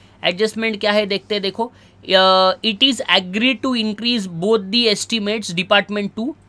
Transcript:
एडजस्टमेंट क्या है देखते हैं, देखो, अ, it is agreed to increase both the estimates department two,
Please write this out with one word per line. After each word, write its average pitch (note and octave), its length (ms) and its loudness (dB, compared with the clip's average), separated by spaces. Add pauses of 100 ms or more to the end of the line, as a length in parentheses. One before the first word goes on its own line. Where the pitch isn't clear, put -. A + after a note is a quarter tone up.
(240)
एडजस्टमेंट G#3+ 560 -2
क्या G#3 120 0
है G#3 140 2
देखते G3 280 -4
हैं, G3+ 80 -2
देखो, A3+ 300 -4 (320)
अ, F#3 500 6 (100)
it G#3+ 180 -2
is C4+ 180 -2 (120)
agreed G3 500 0
to C4+ 140 0
increase G#3+ 500 -2 (160)
both G#3 240 2
the A#3 220 0
estimates G#3 640 -2
department G3+ 640 -2
two, A3+ 120 -6 (220)